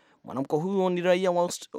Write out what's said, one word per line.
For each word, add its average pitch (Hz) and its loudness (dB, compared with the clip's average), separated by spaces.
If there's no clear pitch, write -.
mwanamke 135 -4
huyo 185 0
ni 175 0
raia 180 4
wa 175 2
Aust-, - -6